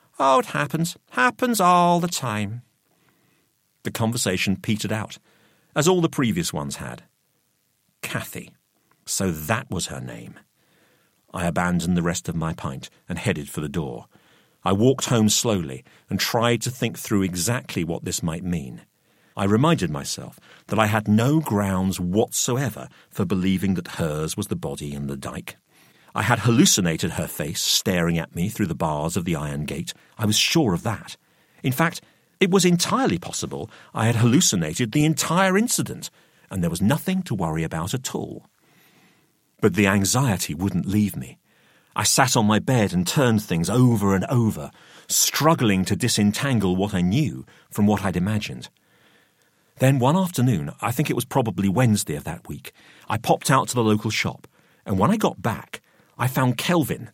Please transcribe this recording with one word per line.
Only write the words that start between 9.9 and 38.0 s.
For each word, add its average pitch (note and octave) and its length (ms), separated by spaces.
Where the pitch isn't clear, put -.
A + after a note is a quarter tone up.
name. A#1 400
I F2+ 120
abandoned F2 500
the E2+ 140
rest - 180
of E2+ 60
my E2 200
pint C2+ 340
and F2 100
headed D2+ 300
for - 120
the D2+ 80
door. B1 260
I F#2 80
walked B2 340
home A2 220
slowly F2 560
and G#2 100
tried A#2+ 440
to B2 80
think - 280
through G2+ 240
exactly F2+ 640
what E2 200
this - 180
might E2 220
mean. D#2+ 380
I G2+ 80
reminded G#2+ 460
myself C#2 500
that G2+ 100
I A2 80
had G#2+ 220
no A#2+ 320
grounds G2 600
whatsoever G#2+ 880
for - 140
believing F#2+ 500
that F2 240
hers D#2 380
was G#2 120
the - 80
body C#2+ 380
in C#2+ 140
the C#2 80
dyke. C2+ 400
I A2+ 80
had A2+ 180
hallucinated G2+ 720
her D#2+ 160
face D#2 320
staring E2+ 580
at - 160
me E2+ 140
through G#2 220
the D#2+ 160
bars D#2 300
of F2 100
the F2 100
iron D2 280
gate. D2 280
I A2+ 100
was G#2+ 100
sure C#3 380
of E2 100
that. - 320
In C3 100
fact, E3 280
it F#3 120
was F#3 160
entirely F3+ 520
possible - 520
I A2+ 100
had A#2 120
hallucinated G#2+ 760
the D3+ 140
entire F#3 500
incident, - 540
and F#2+ 120
there E2+ 80
was E2+ 120
nothing E3+ 400
to - 120
worry D#2+ 300
about D#2+ 300
at - 200